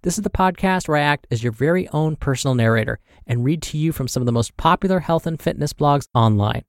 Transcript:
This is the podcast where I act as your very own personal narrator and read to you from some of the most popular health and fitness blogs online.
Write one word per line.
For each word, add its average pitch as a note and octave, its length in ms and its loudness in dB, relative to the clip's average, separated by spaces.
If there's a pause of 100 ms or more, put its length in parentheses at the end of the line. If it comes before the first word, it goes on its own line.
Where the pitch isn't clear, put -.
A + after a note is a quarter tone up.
This F3+ 160 -2
is G#3 60 -6
the G3+ 60 -2
podcast F#3 580 0
where D3+ 100 2
I D3 40 2
act D3 280 0
as A2+ 140 -4
your A#2+ 80 0
very D#3+ 380 0
own D#3 260 0
personal C3 400 -2
narrator A2+ 440 2 (280)
and A#2+ 160 0
read D3+ 200 0
to - 140 -8
you D#3 140 0
from C3+ 160 -4
some C3 140 -4
of B2 40 -2
the B2 60 0
most A#2 240 -2
popular F#3 460 0
health E3 260 -2
and E3 120 -6
fitness D3+ 340 -4
blogs C#3+ 320 2 (100)
online. A2 540 2